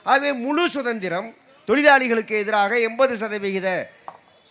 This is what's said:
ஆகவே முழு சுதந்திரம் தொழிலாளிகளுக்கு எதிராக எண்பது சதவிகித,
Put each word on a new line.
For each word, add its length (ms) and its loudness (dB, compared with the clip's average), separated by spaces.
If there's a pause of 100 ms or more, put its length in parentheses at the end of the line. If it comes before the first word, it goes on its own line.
ஆகவே 300 2
முழு 360 -2
சுதந்திரம் 640 -6 (320)
தொழிலாளிகளுக்கு 640 4
எதிராக 480 0
எண்பது 380 0
சதவிகித, 760 -4 (600)